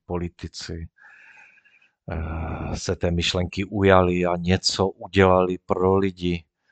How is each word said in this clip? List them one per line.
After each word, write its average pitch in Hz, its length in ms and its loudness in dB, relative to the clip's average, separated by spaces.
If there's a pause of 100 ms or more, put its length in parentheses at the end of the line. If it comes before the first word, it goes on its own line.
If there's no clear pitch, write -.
politici, 87 840 -10 (1200)
eh, 82 640 -6
se - 200 -4
té 90 160 -2
myšlenky 90 540 -2
ujali 92 600 4
a 87 120 0
něco 92 500 0
udělali 92 720 2
pro 95 400 0
lidi, 90 480 -2 (260)